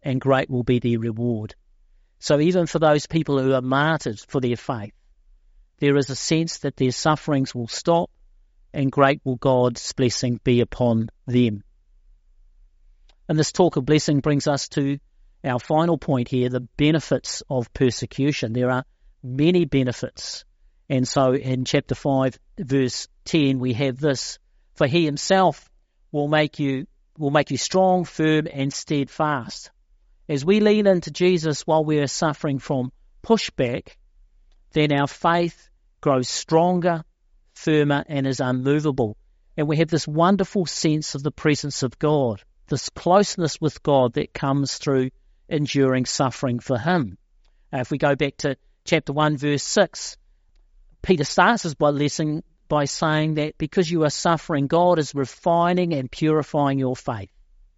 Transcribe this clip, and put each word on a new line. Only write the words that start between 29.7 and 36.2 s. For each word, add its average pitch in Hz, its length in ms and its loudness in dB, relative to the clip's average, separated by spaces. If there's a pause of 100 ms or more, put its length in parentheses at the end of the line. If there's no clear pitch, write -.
As 143 160 -4
we 202 160 4
lean 208 260 4
into 180 240 2
Jesus 160 560 0
while 160 180 2
we 151 160 0
are 143 80 0
suffering 147 500 -2
from 127 340 -4 (300)
pushback, 151 760 -2 (760)
then 151 200 2
our 143 140 2
faith 170 640 -2 (320)
grows 131 280 2